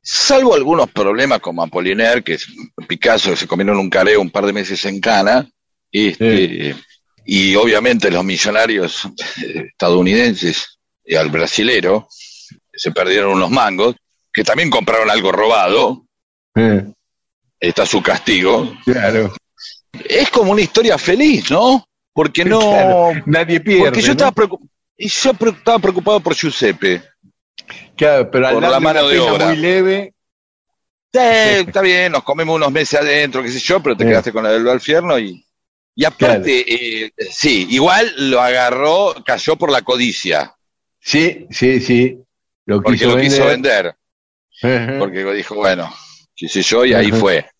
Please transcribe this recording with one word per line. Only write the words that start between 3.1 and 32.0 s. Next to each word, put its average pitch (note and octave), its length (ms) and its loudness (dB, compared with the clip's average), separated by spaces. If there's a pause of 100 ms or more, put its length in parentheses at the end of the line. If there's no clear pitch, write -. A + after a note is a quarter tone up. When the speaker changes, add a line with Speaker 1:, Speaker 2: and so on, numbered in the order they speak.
Speaker 1:
que E2 60 0
se E2 100 -8
comieron G2 300 -2
un F#2+ 120 -2
careo G2 320 2
un F2 80 -4
par G2+ 160 -2
de G2+ 80 0
meses G2 320 -8
en G2 160 -6
Cana, A2+ 440 2 (460)
este, F#2 840 0
Speaker 2:
Sí. - 80 -16 (440)
Speaker 1:
y F#2+ 300 0
obviamente G#2+ 560 2
los F2+ 120 -2
millonarios, G2+ 840 -2 (380)
eh, - 280 -10
estadounidenses, F2+ 1080 0 (240)
y E2 120 -6
al D#2 140 0
brasilero, F#2+ 760 -2 (640)
se - 200 -8
perdieron F#2+ 420 0
unos F#2 180 0
mangos, A#2 440 0 (360)
que A2 140 -4
también C#3 240 -2
compraron A2+ 400 0
algo G2+ 240 0
robado. G#2+ 720 0 (500)
Speaker 2:
Sí. A2 60 2 (1000)
Speaker 1:
Está F2 260 -2
su F#2+ 160 -2
castigo. G2 720 0 (120)
Speaker 2:
Claro. A2 480 0 (720)
Speaker 1:
Es C4 220 0
como G3+ 220 2
una G#3 100 2
historia G3+ 360 2
feliz, A3 540 2
¿no? A#3+ 320 2 (300)
Porque D#3 320 0
no G#3+ 140 4
Speaker 2:
Claro, F#3+ 520 4 (140)
nadie E3 340 0
pierde, F#3+ 260 4
Speaker 1:
porque C#3 160 0
yo - 60 2
Speaker 2:
¿no? C#4+ 60 2
Speaker 1:
estaba C4+ 180 2
preocu-, - 380 -2 (280)
y G#3+ 120 -10
yo - 240 0
pre-, A3+ 180 0
estaba A3+ 280 0
preocupado F#3+ 400 0
por D#3+ 160 -4
Giuseppe. G2 680 -2 (960)
Speaker 2:
Claro, C#3+ 360 2
pero C3 160 2
al B2+ 60 2
Speaker 1:
Por A2+ 100 0
la F3 60 2
Speaker 2:
darle E3 140 2
Speaker 1:
mano D#3 180 2
Speaker 2:
una C#3+ 80 2
Speaker 1:
de C#3 100 2
Speaker 2:
pena A#2+ 140 2
Speaker 1:
obra. - 140 0
Speaker 2:
muy D#3+ 100 2
leve. F#3+ 560 0 (960)
Speaker 1:
Sí, B3+ 80 2
está G#3 640 2
bien, F3+ 300 2